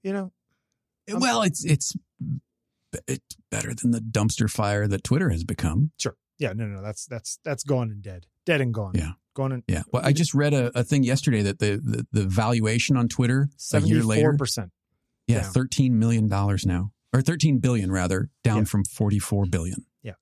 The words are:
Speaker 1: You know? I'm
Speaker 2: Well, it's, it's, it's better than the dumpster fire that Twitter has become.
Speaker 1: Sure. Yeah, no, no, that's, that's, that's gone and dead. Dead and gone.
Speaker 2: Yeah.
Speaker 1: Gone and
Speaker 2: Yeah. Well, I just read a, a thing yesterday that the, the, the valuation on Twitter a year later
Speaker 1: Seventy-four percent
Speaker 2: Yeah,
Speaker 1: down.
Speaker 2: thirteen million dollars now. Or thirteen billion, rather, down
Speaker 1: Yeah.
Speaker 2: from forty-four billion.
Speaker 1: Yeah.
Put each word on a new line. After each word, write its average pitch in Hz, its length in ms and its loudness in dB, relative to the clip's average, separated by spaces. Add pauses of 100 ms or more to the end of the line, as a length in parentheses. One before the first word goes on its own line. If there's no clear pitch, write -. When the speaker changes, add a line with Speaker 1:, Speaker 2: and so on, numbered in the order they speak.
Speaker 1:
You 196 120 -6
know? 190 180 -6 (760)
I'm 220 100 -2
Speaker 2:
Well, 233 220 2
it's, 185 220 0
it's, - 300 0 (1120)
it's - 300 -8 (140)
better 107 240 -6
than 120 180 0
the 117 80 0
dumpster 107 500 0
fire 104 380 0
that 98 160 -2
Twitter 170 260 2
has 82 140 -2
become. 87 540 -2
Speaker 1:
Sure. - 180 -6 (220)
Yeah, 120 160 -2
no, 110 120 -4
no, 101 160 -8
that's, 104 240 -10
that's, - 380 -12
that's 143 200 -6
gone 127 260 0
and 101 120 -12
dead. 92 240 -14 (200)
Dead 151 140 2
and 123 120 0
gone. 104 220 -6
Speaker 2:
Yeah. 82 180 0 (220)
Speaker 1:
Gone 135 180 -4
and 127 140 -8
Speaker 2:
Yeah. 92 160 -2 (100)
Well, 123 120 -2
I 139 80 4
just 156 220 0
read 147 200 2
a, 123 240 0
a 120 60 0
thing 139 180 2
yesterday 123 400 2
that 98 160 0
the, 104 240 0
the, 117 240 -2 (160)
the 95 60 0
valuation 113 680 2
on 120 120 2
Twitter 131 400 2 (240)
a 104 80 4
year 107 240 4
later 110 160 2
Speaker 1:
Seventy-four 151 180 4
percent 117 320 -4 (560)
Speaker 2:
Yeah, 113 160 2
Speaker 1:
down. 95 100 -6
Speaker 2:
thirteen 127 460 2
million 113 300 2
dollars 101 360 0
now. 92 280 -2 (200)
Or 131 100 4
thirteen 151 360 2
billion, 110 320 0
rather, 92 400 0 (140)
down 110 140 4
Speaker 1:
Yeah. 107 80 4
Speaker 2:
from 101 180 0
forty-four 101 640 0
billion. 90 380 -4 (200)
Speaker 1:
Yeah. 101 180 -14